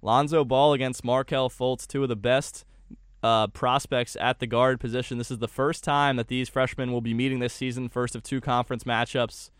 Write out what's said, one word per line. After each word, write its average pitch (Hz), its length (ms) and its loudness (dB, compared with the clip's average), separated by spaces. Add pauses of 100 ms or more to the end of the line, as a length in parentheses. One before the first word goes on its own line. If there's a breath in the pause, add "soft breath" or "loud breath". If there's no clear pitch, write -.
Lonzo 143 440 4
Ball 135 260 6
against 131 320 -2
Markelle 131 460 0
Fultz, 127 360 -4
two 139 180 -2
of 135 40 0
the 120 80 -2
best, 120 480 0 (580)
uh, 113 260 4
prospects 123 680 -2
at 127 220 0
the 127 80 -4
guard 123 320 2
position. 120 380 -4
This 120 120 -6
is 120 100 -8
the 117 100 -4
first 143 340 -2
time 143 320 2
that 117 140 -4
these 127 180 -2
freshmen 127 460 -2
will 120 80 0
be 117 120 -2
meeting 131 260 0
this 123 140 -2
season, 127 360 -6
first 123 260 -4
of 117 80 -8
two 135 160 -4
conference 123 460 -2
matchups. 120 640 -2 (100)